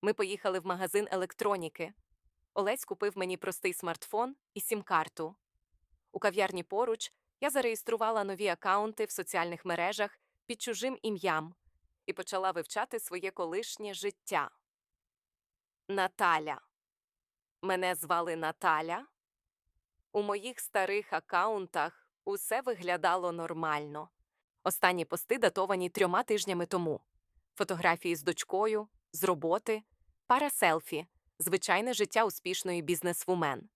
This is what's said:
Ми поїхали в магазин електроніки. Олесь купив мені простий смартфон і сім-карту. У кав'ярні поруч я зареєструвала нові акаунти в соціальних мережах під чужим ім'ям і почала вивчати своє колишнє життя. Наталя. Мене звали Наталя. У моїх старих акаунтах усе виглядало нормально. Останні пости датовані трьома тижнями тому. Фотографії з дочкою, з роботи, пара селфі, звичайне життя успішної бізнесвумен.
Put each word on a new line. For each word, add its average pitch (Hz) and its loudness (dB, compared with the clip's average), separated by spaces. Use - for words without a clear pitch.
Ми 208 4
поїхали 196 0
в 165 -10
магазин 190 0
електроніки. 185 -2
Олесь 202 0
купив 202 -4
мені 185 -2
простий 185 -2
смартфон 208 -4
і 202 -6
сім-карту. 170 -2
У 202 -6
кав'ярні 190 2
поруч 226 -2
я 277 0
зареєструвала 226 0
нові 196 -2
акаунти 208 0
в 208 -8
соціальних 175 -2
мережах 185 -2
під 240 -8
чужим 240 -4
ім'ям 175 0
і - -4
почала 190 -2
вивчати 208 -4
своє 185 -6
колишнє 196 -6
життя. 190 -4
Наталя. 175 2
Мене 185 0
звали 170 0
Наталя. 165 -2
У 208 0
моїх 208 -4
старих 196 -2
акаунтах 180 -2
усе 202 -2
виглядало 180 0
нормально. 156 -4
Останні 180 2
пости - -2
датовані 190 2
трьома 180 4
тижнями 180 0
тому. 170 0
Фотографії 170 0
з 147 -8
дочкою, 214 0
з 165 -4
роботи, 185 2
пара 277 4
селфі, 160 2
звичайне 190 2
життя 208 2
успішної 180 -2
бізнесвумен. 170 -2